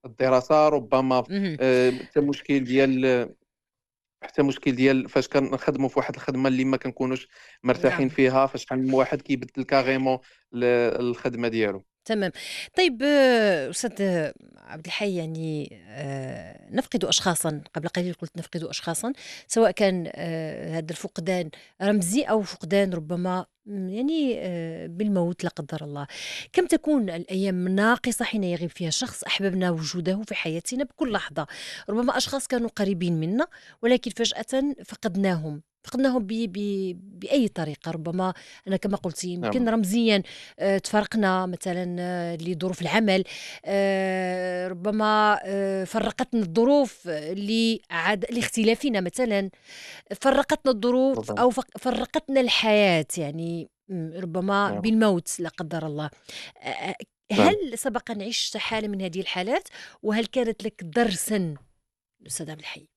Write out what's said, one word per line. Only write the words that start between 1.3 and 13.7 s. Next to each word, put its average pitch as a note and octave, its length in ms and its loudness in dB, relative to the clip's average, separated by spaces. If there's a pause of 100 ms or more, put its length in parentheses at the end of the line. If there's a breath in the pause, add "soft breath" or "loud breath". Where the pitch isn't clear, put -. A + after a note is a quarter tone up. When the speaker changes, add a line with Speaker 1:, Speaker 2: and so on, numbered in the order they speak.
Speaker 1:
آه، B2+ 300 6
حتى B2+ 300 0
مشكل C#3+ 440 0
ديال، B2+ 640 4 (960)
حتى - 200 0
مشكل C#3 340 0
ديال C3 320 4
فاش - 200 0
كنخدموا C3+ 600 0
في - 100 0
واحد - 180 -2
الخدمة C3+ 320 0
اللي C3 160 2
ما C3+ 120 2
كنكونوش B2+ 520 -4 (360 loud breath)
مرتاحين C3 420 2
Speaker 2:
نعم. B2 100 -2
Speaker 1:
فيها، C3+ 300 6
فشحال C3 400 -6
من C3 80 2
واحد C3 280 2
كيبدل B2+ 420 -4
كاريمون C3 540 2 (340 soft breath)
ل-، A#2+ 120 -2 (360)
الخدمة A#2+ 480 -2
ديالو. G#2+ 360 0 (200)
Speaker 2:
تمام. G#3 260 -2 (460 loud breath)
طيب، C#4 260 2
آه، A3+ 680 4